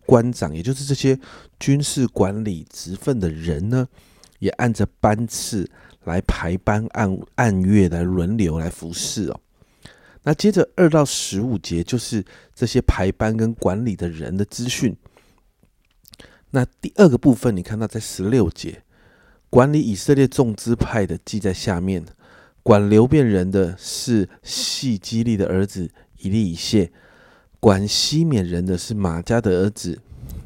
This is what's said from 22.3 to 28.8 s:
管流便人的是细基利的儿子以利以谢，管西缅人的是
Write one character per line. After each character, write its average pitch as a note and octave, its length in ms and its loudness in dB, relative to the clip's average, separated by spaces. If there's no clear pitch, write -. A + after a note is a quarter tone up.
管 G2+ 280 4
流 A2 160 8
便 C#3 200 4
人 F#2+ 240 2
的 F#2+ 280 0
是 - 500 -2
细 - 560 -4
基 A2+ 240 -4
利 A2+ 160 0
的 F#2+ 80 0
儿 F#2 180 0
子 F2+ 260 -6
以 G2 100 -8
利 G2+ 240 0
以 - 20 -10
谢， F#3 380 0
管 G2+ 280 4
西 D#3 380 0
缅 A#2 180 2
人 F2 220 -2
的 F#2 100 0
是 - 160 -8